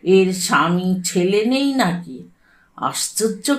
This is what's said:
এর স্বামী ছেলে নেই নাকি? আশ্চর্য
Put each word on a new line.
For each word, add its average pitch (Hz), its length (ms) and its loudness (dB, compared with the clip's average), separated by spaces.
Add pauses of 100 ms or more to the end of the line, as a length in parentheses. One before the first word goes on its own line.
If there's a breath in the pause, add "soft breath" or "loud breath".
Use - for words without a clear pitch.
এর 185 300 4
স্বামী 180 720 0
ছেলে 196 400 0
নেই 269 280 0
নাকি? 175 500 -2 (520 soft breath)
আশ্চর্য 220 840 -4